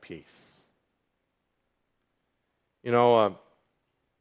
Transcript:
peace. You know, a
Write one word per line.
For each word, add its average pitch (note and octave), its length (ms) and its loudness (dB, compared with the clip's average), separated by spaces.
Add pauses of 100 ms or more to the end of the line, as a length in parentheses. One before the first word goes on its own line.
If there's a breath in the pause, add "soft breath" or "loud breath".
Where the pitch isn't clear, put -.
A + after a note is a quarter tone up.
peace. - 640 -20 (2250)
You B2 80 -8
know, A#2+ 280 2
a G2+ 160 -2 (840)